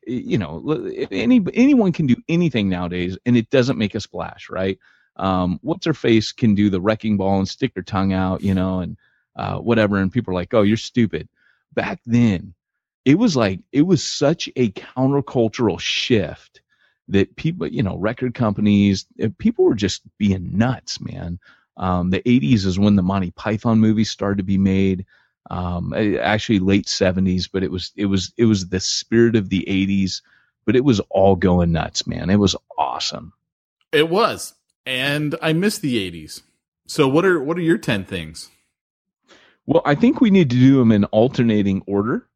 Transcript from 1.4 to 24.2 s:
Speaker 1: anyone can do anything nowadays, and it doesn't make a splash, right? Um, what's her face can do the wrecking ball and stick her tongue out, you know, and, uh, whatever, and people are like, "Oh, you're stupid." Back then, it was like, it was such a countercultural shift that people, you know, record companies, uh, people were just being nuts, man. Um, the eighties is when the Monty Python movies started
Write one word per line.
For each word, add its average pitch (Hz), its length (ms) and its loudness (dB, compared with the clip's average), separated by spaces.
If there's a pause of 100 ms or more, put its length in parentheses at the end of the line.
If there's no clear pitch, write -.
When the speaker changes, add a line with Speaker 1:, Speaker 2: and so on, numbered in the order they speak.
Speaker 1:
anyone 240 380 4
can 156 160 0
do 120 80 4 (120)
anything 156 420 0
nowadays, 90 560 -4
and 123 120 4
it 110 120 0
doesn't 127 280 2
make 104 180 -2
a 107 40 -6
splash, - 500 -14
right? 95 280 -4 (380)
Um, 90 460 -2
what's 165 240 -6
her 160 80 0
face 113 380 0
can 107 240 2
do 104 140 2
the 92 120 -2
wrecking 107 360 -2
ball 95 220 0
and 95 80 0
stick - 280 -6
her 95 60 -8
tongue 95 300 -2
out, 92 300 -2
you 98 120 0
know, 92 260 -2
and, 87 180 -8 (380)
uh, 98 220 -6
whatever, 104 400 0
and 95 140 0
people 113 200 -2
are 90 40 -2
like, 90 180 -6
"Oh, 110 80 4
you're 104 160 4
stupid." 95 520 -2 (440)
Back 101 320 -6
then, 110 480 0 (520)
it 143 120 6
was 214 180 2
like, 98 260 0 (100)
it 143 120 2
was 180 200 2
such - 520 -2
a 123 160 0
countercultural 127 1080 -2
shift - 840 -4 (480)
that 98 260 0
people, 160 320 -6
you - 160 -4
know, 90 140 -4
record 110 360 -4
companies, 104 720 2 (180)
uh, 117 40 2 (100)
people 370 280 0
were 285 100 2
just 98 260 -4 (160)
being 95 400 -2
nuts, 117 420 -2
man. 87 400 -10 (380)
Um, 90 320 -2
the 92 180 -2
eighties 123 380 2
is 92 140 0
when 104 160 4
the 95 80 2
Monty 92 280 -2
Python 110 480 -2
movies 110 300 2
started 101 280 -4